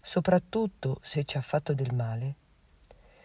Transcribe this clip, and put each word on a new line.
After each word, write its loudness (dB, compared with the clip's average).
soprattutto 2
se -2
ci -4
ha 0
fatto -2
del 0
male, -2